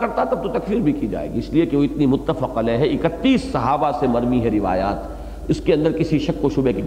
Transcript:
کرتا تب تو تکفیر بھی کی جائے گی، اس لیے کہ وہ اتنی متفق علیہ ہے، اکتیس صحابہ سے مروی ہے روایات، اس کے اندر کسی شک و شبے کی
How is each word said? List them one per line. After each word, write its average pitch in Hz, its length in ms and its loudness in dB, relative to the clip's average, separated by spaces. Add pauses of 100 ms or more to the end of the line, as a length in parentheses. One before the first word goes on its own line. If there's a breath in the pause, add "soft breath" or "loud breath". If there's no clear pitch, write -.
کرتا 233 240 0
تب - 180 -2
تو 202 60 -4
تکفیر - 300 -2
بھی 147 140 2
کی - 160 -2
جائے 80 240 -6
گی، 113 60 -2
اس 110 100 -4
لیے 160 180 2
کہ 151 100 0
وہ 143 80 4
اتنی 143 220 2
متفق 131 520 0
علیہ 117 200 2
ہے، 147 60 2
اکتیس - 680 0
صحابہ 143 380 0 (100)
سے 127 60 2
مروی 120 380 2
ہے 113 60 2
روایات، 95 640 -2 (340 loud breath)
اس - 120 0
کے 185 140 2
اندر 156 180 2
کسی 156 260 0
شک - 260 -2
و 135 60 2
شبے 131 220 2
کی 104 140 -4